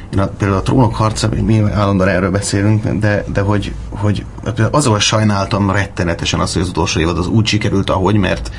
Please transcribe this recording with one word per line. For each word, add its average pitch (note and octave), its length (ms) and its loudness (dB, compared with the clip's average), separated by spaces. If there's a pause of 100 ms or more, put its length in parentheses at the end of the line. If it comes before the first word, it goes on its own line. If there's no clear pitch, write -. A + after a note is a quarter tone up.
(120)
én G2 60 -2
a, G2 80 2
például G2 340 0
a - 20 -2
Trónok B2 320 2
harca, A2 340 0 (160)
mi A2 160 4
állandóan G2 480 2
erről F#2 220 2
beszélünk, G2+ 580 0
de, G#2 440 0
de G2+ 80 0
hogy, G2+ 320 0 (160)
hogy G#2 360 -2 (460)
az, D3 160 2
ahol G#2+ 120 2
sajnáltam G2+ 720 0
rettenetesen F2 720 -2
azt, E2+ 120 -2
hogy E2+ 100 0
az F2 60 -2
utolsó E2 320 -2
évad E2 180 0
az F2+ 80 -2
úgy G#2 200 2
sikerült, G#2 440 0
ahogy, F#2+ 260 2
mert, F#2 420 -2